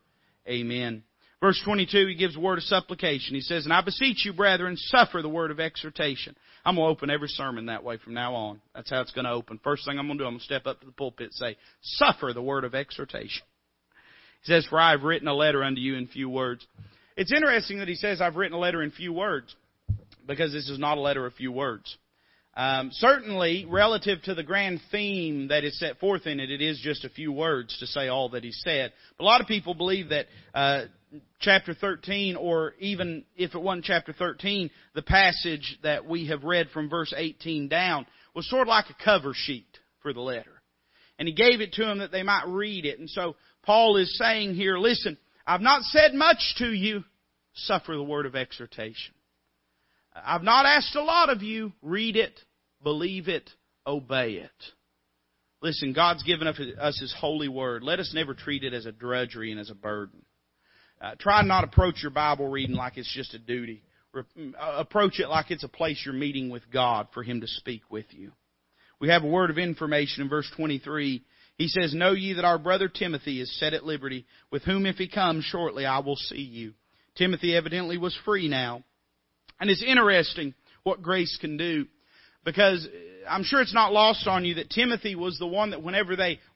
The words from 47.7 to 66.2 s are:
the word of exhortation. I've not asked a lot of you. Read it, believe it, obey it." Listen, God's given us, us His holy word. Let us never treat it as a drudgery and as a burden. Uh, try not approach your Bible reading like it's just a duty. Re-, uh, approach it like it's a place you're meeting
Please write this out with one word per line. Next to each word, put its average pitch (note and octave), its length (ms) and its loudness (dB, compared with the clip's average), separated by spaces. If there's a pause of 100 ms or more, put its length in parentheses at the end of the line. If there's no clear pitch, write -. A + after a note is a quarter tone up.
the C#3+ 80 -4
word D3 220 -2
of C3 100 -6
exhortation. A#2 760 -8 (1040)
I've D3 280 -2
not A#3+ 200 8
asked C#4+ 300 4
a D4 80 0
lot E4 260 4
of A#3 140 0
you. G#3+ 300 -8 (100)
Read G3+ 320 -4
it, A3 240 0 (460)
believe E3 440 -2
it, E3 220 -4 (340)
obey C3 500 -2
it." - 380 -14 (880)
Listen, D3 320 -2
God's E3 300 4
given D#3+ 240 0
us, D#3 140 -2 (180)
us C#3+ 220 -2
His C3 120 -10
holy D3+ 360 -2
word. B2+ 340 -4
Let D#3+ 160 -2
us F3 160 -6
never D3+ 180 -2
treat C#3 300 -6
it C3 100 -4
as A#2 140 -8
a A2+ 60 -12
drudgery A#2+ 580 -6
and G#2+ 80 -8
as G#2 120 -12
a G#2+ 40 -16
burden. G2+ 500 -10 (760)
Uh, G#2 180 -10
try G#3 240 6
not F#3+ 220 4
approach F3 360 4
your D3 120 -6
Bible D3 340 2
reading C3+ 300 -2
like B2+ 200 -6
it's B2 160 -10
just - 220 -10
a A#2 60 -16
duty. A#2 420 -6 (300)
Re-, C3+ 440 -12
uh, D3+ 220 -6
approach G3 400 2
it C#3+ 100 0
like D#3 220 2
it's E3+ 140 -8
a C3+ 40 -8
place D#3+ 360 -2
you're C#3 100 -8
meeting C3+ 340 -4